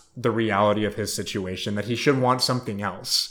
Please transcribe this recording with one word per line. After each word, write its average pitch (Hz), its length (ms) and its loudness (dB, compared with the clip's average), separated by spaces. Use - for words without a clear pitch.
the 123 160 0
reality 104 520 4
of 101 120 -2
his 101 180 -4
situation, 95 640 -4
that 104 80 -2
he 120 100 -2
should 131 260 2
want 127 220 2
something 123 400 -2
else. - 480 -2